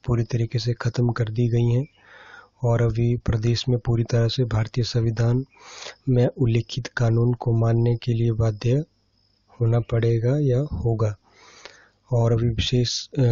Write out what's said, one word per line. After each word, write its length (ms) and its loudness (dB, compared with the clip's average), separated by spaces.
पूरी 180 0
तरीके 340 -4
से 140 -4
ख़त्म 400 -2
कर 160 -4
दी 200 0
गई 160 2
हैं 220 0
और 200 2
अभी 340 0
प्रदेश 520 -2
में 100 2
पूरी 260 0
तरह 240 0
से 160 -2
भारतीय 400 -2
संविधान 640 0
में 180 4
उल्लिखित 600 -2
कानून 480 0
को 180 -2
मानने 440 2
के 160 -4
लिए 200 0
बाध्य 520 0
होना 200 2
पड़ेगा 580 2
या 200 2
होगा। 580 -2
और 200 2
अभी 160 0
विशेष, 600 -2
अ, 140 4